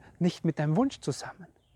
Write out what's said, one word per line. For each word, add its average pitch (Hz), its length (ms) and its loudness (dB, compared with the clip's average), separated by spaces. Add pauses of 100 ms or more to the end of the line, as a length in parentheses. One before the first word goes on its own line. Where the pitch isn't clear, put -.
(180)
nicht - 260 0
mit 160 140 0
deinem 156 180 2
Wunsch 185 240 0
zusammen. - 460 -8 (300)